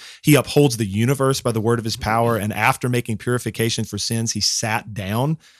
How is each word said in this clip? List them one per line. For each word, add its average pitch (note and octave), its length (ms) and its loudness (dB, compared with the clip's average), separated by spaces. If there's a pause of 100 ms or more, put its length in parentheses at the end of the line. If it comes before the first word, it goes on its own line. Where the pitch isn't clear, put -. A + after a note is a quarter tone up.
(240)
he D3+ 120 6
upholds C3+ 420 4
the A2+ 80 0
universe C3 560 0
by A#2+ 100 -2
the A2 100 -2
word A#2 160 2
of A2 80 -4
his G#2+ 120 -4
power. A#2 400 2
And G#2 160 -2
after B2 360 0
making A#2+ 280 0
purification A#2 680 -2
for G2+ 140 -8
sins, A2+ 320 -4
he G#2+ 100 -4
sat A2 540 -2
down A2+ 420 -2 (220)